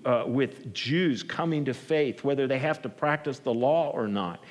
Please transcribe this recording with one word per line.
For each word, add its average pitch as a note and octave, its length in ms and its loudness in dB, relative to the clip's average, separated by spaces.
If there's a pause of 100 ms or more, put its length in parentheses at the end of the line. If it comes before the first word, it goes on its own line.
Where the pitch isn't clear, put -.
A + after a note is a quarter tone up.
uh, A#2+ 220 2
with B2 480 -2
Jews D#3 480 0
coming D#3+ 420 -2
to C3+ 80 0
faith, C#3+ 520 0
whether C#3 220 2
they C3 120 0
have D3+ 240 -2
to A#2+ 80 -8
practice D3 480 -2
the B2+ 140 -2
law C#3+ 400 4
or A2+ 140 -2
not. G2 440 -2